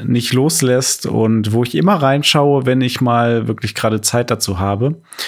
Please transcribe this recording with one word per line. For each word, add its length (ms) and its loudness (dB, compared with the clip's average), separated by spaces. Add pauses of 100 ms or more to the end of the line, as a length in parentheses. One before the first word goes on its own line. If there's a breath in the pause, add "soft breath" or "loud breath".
nicht 280 0
loslässt 760 0
und 460 0
wo 120 2
ich 100 -4
immer 220 2
reinschaue, 680 2
wenn 160 2
ich 180 -2
mal 480 0
wirklich 260 -6
gerade 260 -2
Zeit 300 -2
dazu 300 -4
habe. 400 -2 (280 loud breath)